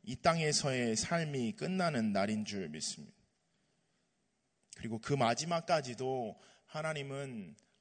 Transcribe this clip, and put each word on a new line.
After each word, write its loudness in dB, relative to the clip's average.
이 -8
땅에서의 2
삶이 0
끝나는 0
날인 2
줄 -4
믿습니다. -8
그리고 -4
그 -2
마지막까지도 0
하나님은 -6